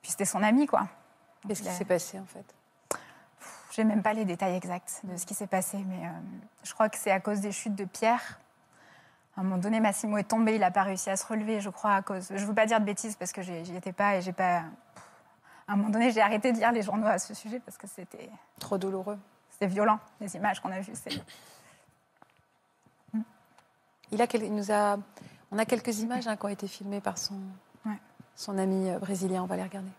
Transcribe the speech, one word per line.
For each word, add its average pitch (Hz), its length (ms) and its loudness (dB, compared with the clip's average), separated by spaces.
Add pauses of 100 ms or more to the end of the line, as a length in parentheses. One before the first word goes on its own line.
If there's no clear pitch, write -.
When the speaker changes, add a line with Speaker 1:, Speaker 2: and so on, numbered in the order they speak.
Speaker 1:
Puis - 100 -8
c'était 202 140 0
son 190 180 2
ami, 254 240 6
quoi. - 200 4 (600)
Speaker 2:
Qu'est-ce 196 140 -4
qui 190 60 -6
Speaker 1:
Il 180 40 -4
a - 20 -4
Speaker 2:
s'est 180 120 -4
passé, 185 340 0
en 196 60 -12
fait ? - 180 -20 (460)
Speaker 1:
Pff, - 840 -12
j'ai 220 140 2
même 214 180 4
pas 220 80 4
les 220 140 0
détails 180 300 0
exacts 180 500 -6
de 180 100 -8
ce 180 100 -6
qui - 80 -8
s'est 196 140 -6
passé, 190 300 0 (100)
mais, 180 180 -6
euh, 170 40 -6 (540)
je - 100 -12
crois 214 160 4
que - 80 -6
c'est - 140 0
à 196 100 4
cause 208 180 0
des 202 140 -4
chutes 208 220 -4
de 196 100 -4
pierres. - 540 0 (1000)
À 190 40 -4
un - 20 0
moment 185 160 2
donné, 220 200 2
Massimo 208 380 2
est 202 60 0
tombé, 220 320 4
il 202 80 4
a 180 80 6
pas 196 100 4
réussi 190 300 0
à 196 40 2
se - 100 -4
relever, 220 360 -2
je 196 80 -4
crois, 208 240 2
à 190 80 4
cause, 190 340 -6
je 196 80 -2
veux 208 120 0
pas 220 100 6
dire 226 140 4
de 208 60 4
bêtises 202 300 -4
parce - 160 -8
que 190 120 -8
j'ai, 175 220 -8
j'y 175 100 -8
étais 185 180 -6
pas 202 220 2
et 180 80 2
j'ai 185 100 -4
pas, 180 300 2 (1040)
à 208 60 -2
un - 20 2
moment 208 140 4
donné, 226 200 4
j'ai 220 120 4
arrêté 214 300 4
de 226 60 2
lire 226 140 4
les 233 100 2
journaux 208 240 0
à 202 140 4
ce - 160 -8
sujet 220 240 -10
parce - 180 -16
que - 80 -18
c'était - 460 -16 (280)
Speaker 2:
Trop 196 200 -2
douloureux. 196 400 -4 (320)
Speaker 1:
c'était 202 160 -2
violent, 208 320 4 (220)
les 202 140 -10
images 196 240 -2
qu'on 190 120 -6
a 190 80 -6
vues, 196 160 -10
c'est - 260 -8 (3000)
Speaker 2:
Il 214 100 2
a 240 60 6
quel-, 220 160 0
il 208 120 -2
nous 208 160 -2
a... 208 260 4 (540)
On 202 80 -2
a 220 60 4
quelques 220 340 0
images, 233 280 -2
hein, 214 80 0
qui 202 100 -8
ont 202 40 -2
été 202 180 -6
filmées 202 340 -8
par 196 180 -4
son, 196 200 -6 (460)
Speaker 1:
Ouais. 214 140 -4 (360)
Speaker 2:
son 196 220 -4
ami, 190 320 2
euh, 180 80 -2
brésilien. 185 460 -2
On - 20 -2
va 185 100 -4
les 185 80 -2
regarder. 190 360 -10